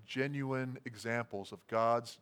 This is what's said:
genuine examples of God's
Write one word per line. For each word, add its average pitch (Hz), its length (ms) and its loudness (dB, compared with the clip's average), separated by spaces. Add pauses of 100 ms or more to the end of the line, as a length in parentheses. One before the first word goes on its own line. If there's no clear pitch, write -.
genuine 131 800 -2
examples 113 680 -4
of - 160 -16
God's 117 540 4